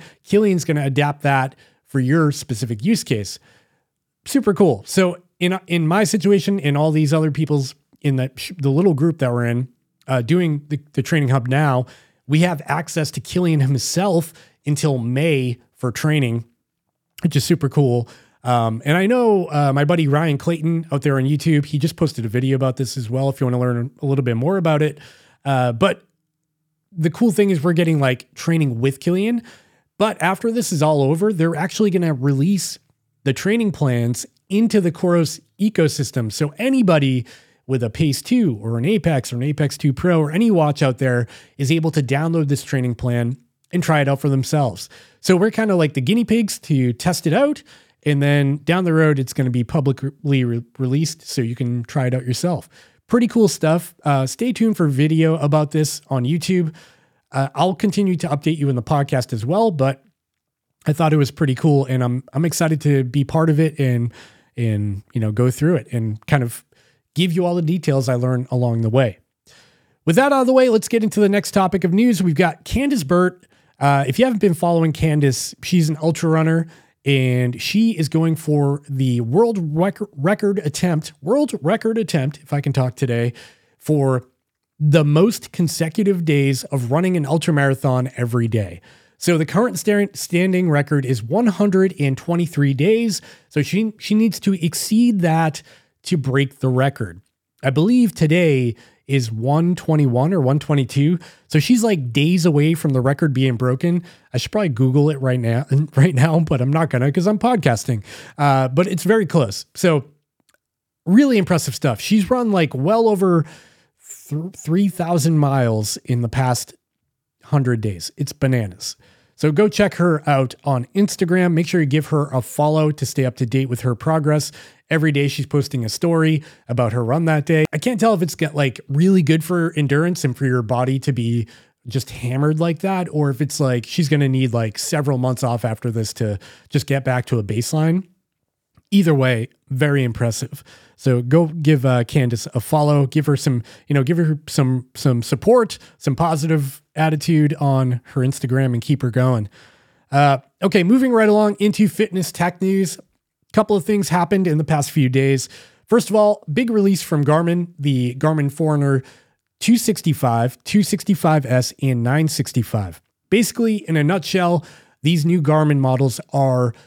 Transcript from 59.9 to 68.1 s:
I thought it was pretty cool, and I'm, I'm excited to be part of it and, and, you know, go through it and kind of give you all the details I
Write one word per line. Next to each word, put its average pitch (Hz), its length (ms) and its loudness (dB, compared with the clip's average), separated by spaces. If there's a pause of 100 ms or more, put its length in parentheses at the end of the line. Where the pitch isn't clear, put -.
I 156 60 0
thought 156 200 2
it 156 40 2
was 143 120 2
pretty 139 240 -2
cool, 139 320 2
and 127 180 -2
I'm, 123 200 -2 (100)
I'm 147 100 -2
excited 160 380 -2
to 143 220 2
be 131 200 -2
part 160 280 0
of 147 80 2
it 156 200 0
and, 120 320 0 (460)
and, 104 460 -2 (100)
you 117 80 -2
know, 107 100 -2
go 123 200 0
through 160 240 0
it 117 160 -4
and 110 340 -4
kind 143 160 2
of 117 240 -8 (480)
give 175 180 0
you 180 140 0
all 175 80 0
the 175 80 -2
details 151 480 0
I 127 60 0